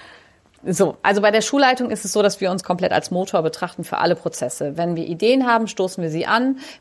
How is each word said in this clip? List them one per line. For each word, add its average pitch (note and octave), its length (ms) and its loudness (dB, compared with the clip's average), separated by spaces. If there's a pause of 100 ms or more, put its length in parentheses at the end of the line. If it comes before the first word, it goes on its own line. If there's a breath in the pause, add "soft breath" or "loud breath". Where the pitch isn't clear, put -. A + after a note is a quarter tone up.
(680 soft breath)
So, F3+ 340 2
also G3+ 180 2
bei G#3 80 6
der G#3+ 120 4
Schulleitung B3+ 500 2
ist G#3+ 120 -6
es F#3+ 80 -6
so, G#3 120 2
dass G3+ 180 0
wir F#3+ 100 0
uns F#3 120 -4
komplett F3+ 280 -2
als F#3 200 0
Motor F3+ 320 0
betrachten E3 400 -6
für - 160 -6
alle E3+ 160 2
Prozesse. D3+ 600 -6
Wenn E3+ 200 -2
wir E3 100 -4
Ideen A#3+ 400 2
haben, A3+ 220 2
stoßen F#3 340 -4
wir D#3+ 80 -2
sie D#3+ 160 -4
an. B3+ 320 0 (240 loud breath)